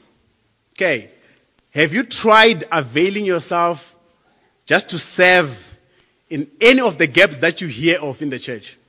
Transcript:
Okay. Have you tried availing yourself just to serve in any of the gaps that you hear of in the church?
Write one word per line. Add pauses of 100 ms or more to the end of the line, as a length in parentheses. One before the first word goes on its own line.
(760)
Okay. (640)
Have
you
tried
availing
yourself (720)
just
to
serve (800)
in (100)
any
of
the
gaps
that
you
hear
of
in
the
church? (100)